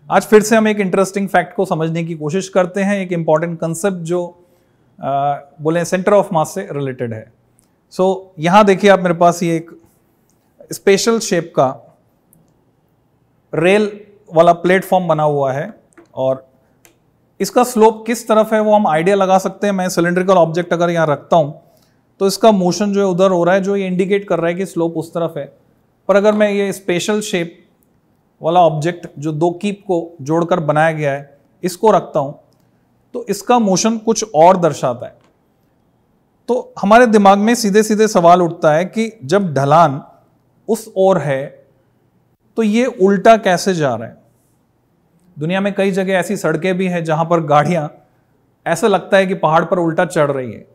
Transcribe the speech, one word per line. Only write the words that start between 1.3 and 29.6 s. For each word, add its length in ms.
को 100
समझने 380
की 120
कोशिश 340
करते 320
हैं, 180
एक 140
इंपॉर्टेंट 460
कॉन्सेप्ट 380
जो, 260
आ, 360
बोले 240
center 280
of 200
mass 120
से 260
रिलेटेड 420
है। 180
So, 220
यहाँ 260
देखिए 240
आप, 100
मेरे 140
पास 300
ये 120
एक 160
स्पेशल 460
शेप 360
का 140
रेल 380
वाला 180
प्लेटफॉर्म 540
बना 160
हुआ 300
है 200
और 320
इसका 240
स्लोप 440
किस 200
तरफ 260
है 60
वो 160
हम 120
आइडिया 280
लगा 220
सकते 300
हैं। 60
मैं 160
सिलिंड्रिकल 440
ऑब्जेक्ट 400
अगर 160
यहाँ 180
रखता 300
हूँ 220
तो 60
इसका 240
मोशन 420
जो 60
है 60
उधर 260
हो 120
रहा 120
है, 60
जो 140
ये 120
इंडिकेट 400
कर 120
रहा 80
है 80
कि 100
स्लोप 320
उस 160
तरफ 240
है। 80
पर 60
अगर 180
मैं 180
ये 220
स्पेशल 480
शेप 340
वाला 200
ऑब्जेक्ट 460
जो 120
दो 200
कीप 360